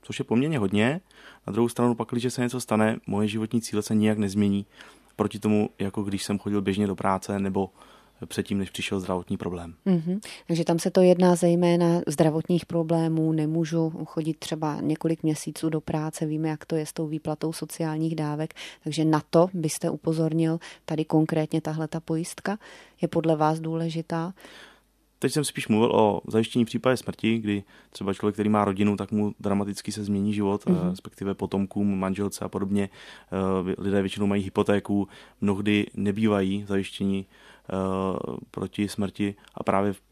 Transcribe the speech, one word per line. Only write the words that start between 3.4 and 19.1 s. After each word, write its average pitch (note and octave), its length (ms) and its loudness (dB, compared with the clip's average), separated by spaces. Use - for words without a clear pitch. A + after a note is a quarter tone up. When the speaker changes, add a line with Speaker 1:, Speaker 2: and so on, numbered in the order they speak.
Speaker 1:
cíle G#2 220 -4
se A2 120 -2
nijak G#2+ 240 4
nezmění G2+ 480 0
proti G#2 220 -2
tomu, G#2 400 2
jako G2 240 -4
když G2 220 -4
jsem G#2 140 -2
chodil G2+ 240 -2
běžně G2 240 0
do F#2+ 100 -2
práce G2 420 -2
nebo G2 320 -2
předtím, G2+ 320 -4
než F#2+ 120 -4
přišel G2 300 -6
zdravotní F#2 360 -4
problém. E2+ 380 -8
Speaker 2:
Mhm. F3+ 360 0
Takže E3+ 180 -2
tam E3+ 140 2
se F3+ 120 -2
to F#3 100 6
jedná F3+ 360 8
zejména F3 720 4
zdravotních D#3+ 600 2
problémů, D#3+ 680 2
nemůžu D#3+ 580 0
chodit D#3 320 -4
třeba D#3 420 -4
několik D#3+ 420 -2
měsíců D#3 460 -2
do D#3+ 120 -2
práce, D#3 460 -4
víme, D#3 220 -2
jak D#3 180 -6
to E3 100 -2
je D#3 100 -2
s - 60 -14
tou D#3+ 140 -4
výplatou D#3 460 -4
sociálních D#3+ 640 -4
dávek, D3+ 380 -4
takže D#3 200 0
na D#3 260 4